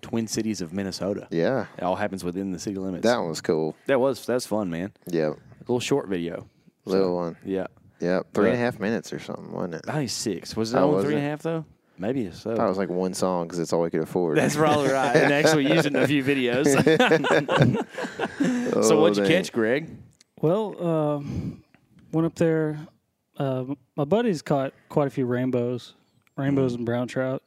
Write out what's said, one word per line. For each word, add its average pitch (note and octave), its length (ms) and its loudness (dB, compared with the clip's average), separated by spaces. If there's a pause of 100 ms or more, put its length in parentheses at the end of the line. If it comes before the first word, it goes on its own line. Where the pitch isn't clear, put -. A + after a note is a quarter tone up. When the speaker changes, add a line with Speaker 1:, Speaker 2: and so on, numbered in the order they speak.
Speaker 1:
Twin A#2 260 -4
Cities G#2+ 320 -2
of E2 120 -8
Minnesota. G2 580 -4
Speaker 2:
Yeah. G2 360 0 (100)
Speaker 1:
It - 60 -10
all F#2 140 0
happens G2 280 -4
within F#2 280 -4
the F2 60 -6
city G2+ 180 -6
limits. F#2+ 260 -6
Speaker 2:
That A#2 160 4
one F2+ 100 -4
was D#2 120 -6
cool. D#2 340 0 (120)
Speaker 1:
That C#3 140 2
was, C3 240 0
that's B2 220 -2
fun, G2+ 240 -2
man. F2 220 -6 (160)
Speaker 2:
Yep. D#2 240 0
Speaker 1:
A - 60 -10 (240)
little A#2+ 180 -2
short C#3 280 0
video. E2+ 380 -4 (400)
Speaker 2:
Little F#2+ 220 2
Speaker 1:
So, F2+ 60 0
Speaker 2:
one. E2+ 300 -4
Speaker 1:
yeah. F#2+ 220 -4 (340)
Speaker 2:
Yep. F2 320 0
Three G#2 140 2
and A#2+ 80 4
a - 20 -2
Speaker 1:
But A#2+ 80 0
Speaker 2:
half A#2+ 160 -4
minutes G#2 320 -4
or - 60 -8
something, - 340 -12
wasn't F2+ 220 -6
it? D#2+ 140 -10
Speaker 1:
I A2 40 -6
think C3+ 180 -2
six. - 460 -6
Was A2 160 -4
it - 60 2
Speaker 2:
Oh, - 60 4
Speaker 1:
only D3 120 4
Speaker 2:
was - 80 2
Speaker 1:
three D3 120 0
and C#3+ 60 -2
a C#3+ 40 -2
Speaker 2:
it? - 20 -2
Speaker 1:
half, D3+ 140 -8
though? E3 220 -4 (340)
Maybe G#2+ 320 -2
so. E2+ 220 -8
Speaker 2:
I A2+ 40 -2
thought A#2 80 2
it G#2+ 60 4
was, F#2 80 -2
like, G2 100 0
one F2+ 240 0
song F2+ 340 0
'cause E2+ 120 -6
it's E2 160 -2
all E2+ 80 4
we E2+ 80 0
could E2 100 0
afford. D#2+ 380 0
Speaker 1:
That's - 180 2
probably D3 340 2
right. C3 240 0
And D3 200 4
actually D3+ 360 4
used D#3+ 140 4
it D3 100 0
in - 20 0
a C3 100 2
few C#3 180 2
videos. C3 420 2
<laughs> D#3 1200 4 (960)
So A2 140 6
Speaker 2:
Oh, - 60 4
Speaker 1:
what'd - 160 4
you G2+ 60 2
Speaker 2:
dang. G2 80 4
Speaker 1:
catch, F3+ 200 0
Greg? B2 380 0 (500)
Speaker 3:
Well, F#3 460 0
um, D3 760 -2 (500)
went D#3+ 140 2
up D#3+ 100 -4
there D#3+ 420 0 (640)
uh, C3 200 -2
m-, C3 160 -8 (200)
my D3+ 80 0
buddies G3 380 0
caught C3+ 300 0 (160)
quite D3 180 2
a C3+ 40 -2
few B2+ 160 -2
rainbows, B2 680 -2 (420)
rainbows C3+ 380 0
Speaker 2:
Mm. - 20 -6
Speaker 3:
and A#2+ 100 -4
brown A#2+ 220 -2
trout. C3 380 -4